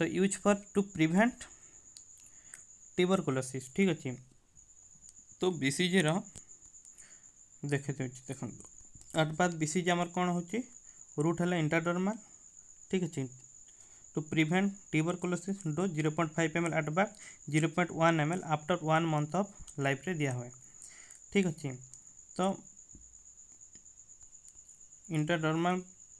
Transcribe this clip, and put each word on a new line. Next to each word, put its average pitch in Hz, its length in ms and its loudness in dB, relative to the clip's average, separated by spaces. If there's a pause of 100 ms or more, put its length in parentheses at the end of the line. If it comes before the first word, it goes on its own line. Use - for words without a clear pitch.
(180)
ୟୁଜ୍ 196 260 2
ଫର୍ 202 180 4 (120)
ଟୁ 202 60 2 (160)
ପ୍ରିଭେଣ୍ଟ 180 440 4 (1600)
ଟ୍ୟୁବରକୁଲୋସିସ୍। 180 800 2
ଠିକ୍ 196 140 4
ଅଛି, 151 200 -2 (1300)
ତ - 20 -6 (180)
ବି 139 120 2
ସି 175 180 2
ଜିର 180 180 4 (1600)
ଦେଖେଇ 143 320 -2
ଦେଉଛି, 131 300 -6
ଦେଖନ୍ତୁ, - 360 -10 (520)
ଆଟ୍ 156 220 2
ବାର୍ଥ 180 180 2
ବି 156 120 -2
ସି 185 140 -2
ଜି 170 100 0
ଆମର 175 240 2
କ'ଣ 180 200 2
ହେଉଛି? 175 240 -4 (580)
root 170 240 2
ହେଲା 180 160 2
interdermal, 170 580 0 (720)
ଠିକ୍ 185 180 0
ଅଛି। 156 200 -4 (840)
ଟୁ - 140 -4
prevent 160 480 2 (200)
tuberculosis 175 680 -2 (160)
ଡୋଜ୍ 185 180 0
ଜିରୋ 151 180 0
ପଏଣ୍ଟ 156 220 -2
ଫାଇଭ୍ 165 240 0
ଏମ୍ 170 100 0
ଏଲ୍ 160 120 0
ଆଟ୍ 151 100 -2
ବାର୍ଥ, 190 220 0 (380)
ଜିରୋ 156 200 2
ପଏଣ୍ଟ 170 220 0
ୱାନ୍ 165 300 4
ଏମ୍ 151 120 0
ଏଲ୍ 185 120 -4
after 160 380 0
one 160 240 4
month 151 280 0
of 202 160 0 (280)
ଲାଇଫ୍ରେ 139 340 -2
ଦିଆ 143 200 0
ହୁଏ, 123 160 -8 (800)
ଠିକ୍ 190 200 4
ଅଛି। 151 220 -4 (600)
ତ - 80 -6 (2750)
interdermal 160 680 0 (440)